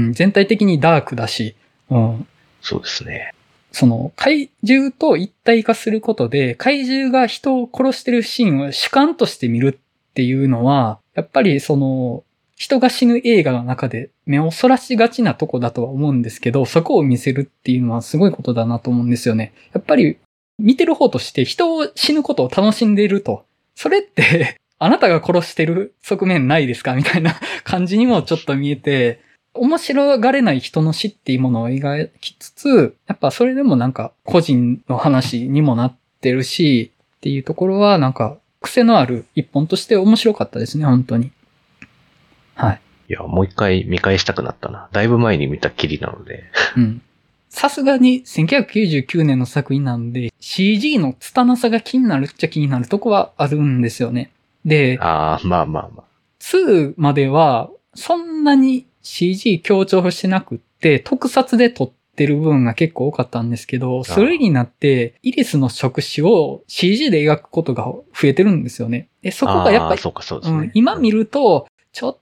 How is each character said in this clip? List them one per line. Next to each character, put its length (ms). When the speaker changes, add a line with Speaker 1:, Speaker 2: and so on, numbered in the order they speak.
Speaker 1:
ん、 40
全 200
体 120
的 200
に 160
ダ 160
ー 60
ク 120
だ 140
し、 260
う 80
ん。 300
Speaker 2:
そ 180
う 20
で 60
す 180
ね。 260
Speaker 1:
そ 160
の、 300
怪 320
獣 260
と 240
一 160
体 180
化 100
す 160
る 120
こ 140
と 120
で、 280
怪 300
獣 260
が 160
人 340
を 120
殺 200
し 100
て 80
る 120
シ 220
ー 80
ン 60
を 140
主 160
観 260
と 100
し 120
て 100
見 140
る 180
っ 340
て 100
い 100
う 160
の 160
は、 340
や 100
っ 60
ぱ 140
り 180
そ 160
の、 460
人 220
が 100
死 160
ぬ 180
映 200
画 100
の 100
中 240
で 220
目 140
を 120
そ 160
ら 100
し 180
が 140
ち 140
な 100
と 140
こ 120
だ 120
と 120
は 60
思 200
う 40
ん 80
で 80
す 120
け 100
ど、 140
そ 180
こ 140
を 60
見 140
せ 140
る 100
っ 20
て 80
い 80
う 40
の 100
は 80
す 160
ご 100
い 40
こ 120
と 100
だ 120
な 140
と 120
思 120
う 20
ん 40
で 60
す 140
よ 40
ね。 200
や 60
っ 40
ぱ 120
り 220
見 160
て 100
る 80
方 160
と 80
し 140
て 120
人 320
を 200
死 180
ぬ 80
こ 140
と 80
を 60
楽 240
し 120
ん 80
で 100
い 40
る 140
と。 240
そ 160
れ 100
っ 20
て、 560
<laughs> 80
あ 120
な 100
た 100
が 160
殺 160
し 140
て 100
る 360
側 240
面 220
な 120
い 80
で 60
す 100
か？ 120
み 80
た 140
い 40
な 140
感 220
じ 140
に 80
も 160
ち 100
ょ 20
っ 80
と 120
見 160
え 40
て、 460
面 240
白 420
が 120
れ 100
な 120
い 60
人 220
の 100
死 180
っ 20
て 220
い 40
う 20
も 120
の 120
を 60
描 400
き 140
つ 180
つ、 440
や 60
っ 40
ぱ 120
そ 160
れ 80
で 80
も 140
な 120
ん 60
か 180
個 180
人 460
の 100
話 520
に 120
も 140
な 120
っ 80
て 100
る 120
し、 480
っ 40
て 80
い 100
う 40
と 100
こ 140
ろ 120
は 200
な 100
ん 40
か 240
癖 240
の 160
あ 60
る 200
一 80
本 240
と 80
し 100
て 120
面 180
白 180
か 120
っ 40
た 80
で 80
す 120
ね、 80
本 180
当 140
に。 140
は 180
い。 80
Speaker 2:
い 40
や、 80
も 200
う 40
一 100
回 300
見 140
返 180
し 60
た 100
く 80
な 100
っ 80
た 100
な。 220
だ 120
い 40
ぶ 120
前 180
に 100
見 120
た 100
き 180
り 120
な 80
の 160
で。 220
Speaker 1:
う 60
ん。 200
さ 200
す 140
が 140
に 260
千 240
九 80
百 160
九 160
十 160
九 200
年 140
の 80
作 280
品 100
な 140
の 140
で、 280
シ 360
ー 40
ジ 100
ー 100
の 200
拙 260
な 100
さ 140
が 120
気 180
に 60
な 120
る 80
っ 40
ち 160
ゃ 40
気 100
に 80
な 120
る 80
と 100
こ 120
は 280
あ 100
る 140
ん 200
で 80
す 120
よ 100
ね。 200
で、 380
Speaker 2:
あ 400
ー、 60
ま 140
あ 40
ま 160
あ 140
ま 80
あ。 20
Speaker 1:
ツ 180
ー 400
ま 160
で 140
は 420
そ 200
ん 280
な 120
に 300
シ 300
ー 40
ジ 160
ー 100
強 240
調 260
し 100
て 60
な 140
く 140
っ 20
て、 420
特 300
撮 280
で 140
撮 140
っ 60
て 120
る 100
部 60
分 200
が 120
結 180
構 140
多 40
か 120
っ 60
た 120
ん 80
で 80
す 80
け 140
ど、 200
Speaker 2:
あ 40
ー。 0
Speaker 1:
そ 200
れ 140
に 140
な 120
っ 40
て、 560
イ 80
リ 120
ス 140
の 120
触 320
手 200
を 460
シ 260
ー 40
ジ 80
ー 40
で 140
描 140
く 120
こ 140
と 100
が 120
増 180
え 80
て 100
る 80
ん 120
で 60
す 120
よ 60
ね。 200
で、 80
そ 160
こ 160
が 80
や 80
っ 20
ぱ、 120
Speaker 2:
あ 20
ー、 20
そ 120
う 40
か、 80
そ 160
う 40
で 40
す 60
ね。 60
Speaker 1:
う 40
ん、 140
今 200
見 160
る 140
と、 420
ち 120
ょ 80
っ 100